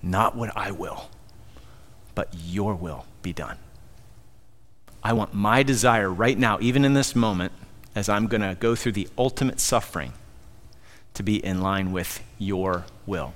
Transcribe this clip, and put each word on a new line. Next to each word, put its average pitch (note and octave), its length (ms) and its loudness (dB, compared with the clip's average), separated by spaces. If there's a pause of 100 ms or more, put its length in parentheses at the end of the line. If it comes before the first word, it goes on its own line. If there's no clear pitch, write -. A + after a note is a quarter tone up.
"Not G2+ 340 2
what A#2 200 -4
I G#2 160 -4
will, E2+ 380 -10 (1040)
but - 200 -4
your F#2 420 -2
will E2 300 -8 (160)
be F2+ 120 -6
done." D2 240 -8 (1500)
I A2+ 100 2
want G#2 200 -2
my G#2+ 300 4
desire A#2 460 4
right G#2+ 280 2
now, A2+ 220 4
even B2 240 4
in C#3 100 6
this C#3 220 2
moment, G2+ 380 2 (420)
as G2+ 140 -2
I'm G#2 180 2
gonna G#2 280 0
go A#2 200 2
through A#2 180 -2
the G2 140 -4 (100)
ultimate C3 420 0
suffering, D#2 540 -2 (1000)
to - 100 -8
be G#2 220 2
in F#2 160 -2
line F#2+ 300 0
with F2+ 300 -4 (160)
your F#2+ 480 -2 (200)
will. D#2+ 300 -6